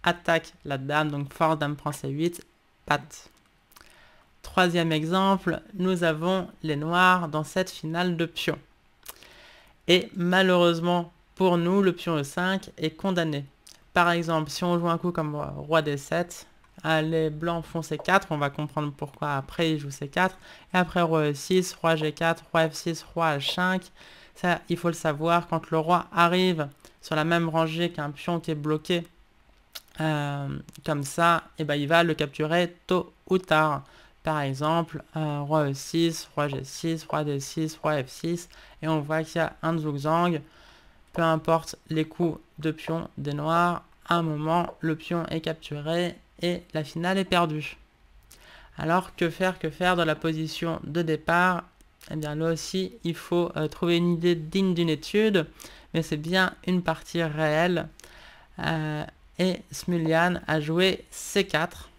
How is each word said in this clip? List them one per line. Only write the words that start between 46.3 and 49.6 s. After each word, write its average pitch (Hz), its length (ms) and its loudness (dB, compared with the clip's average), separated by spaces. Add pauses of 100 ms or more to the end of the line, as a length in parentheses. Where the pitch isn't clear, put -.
et 175 220 -2 (100)
la 156 120 -2
finale 175 320 -2
est 190 80 0
perdue. 165 500 0 (1040)
Alors, 175 400 0
que 170 120 0
faire, 185 300 -2
que 160 100 -4